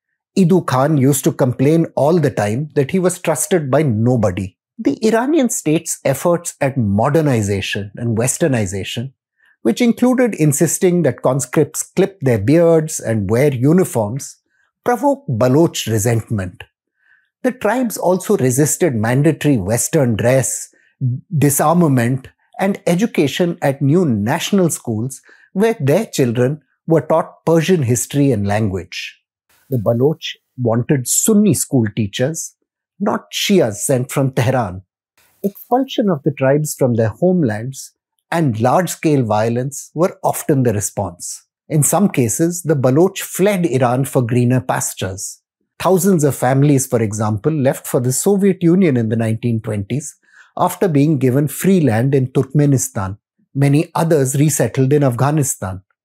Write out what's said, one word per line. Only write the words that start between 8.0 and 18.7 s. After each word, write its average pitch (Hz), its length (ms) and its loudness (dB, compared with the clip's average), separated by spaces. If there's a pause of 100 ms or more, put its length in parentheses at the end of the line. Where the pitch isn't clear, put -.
westernization, 120 920 -4 (500)
which - 180 -2
included 247 540 2
insisting 170 720 0
that 135 180 -2
conscripts 139 600 -2
clip - 360 -4
their 127 180 0
beards 160 600 2
and 107 320 -4
wear 135 240 2
uniforms, 131 840 0 (460)
provoked 247 440 0
Baloch 131 580 2
resentment. 110 760 -4 (800)
The 254 80 0
tribes 226 440 -2
also 185 400 0
resisted 139 580 0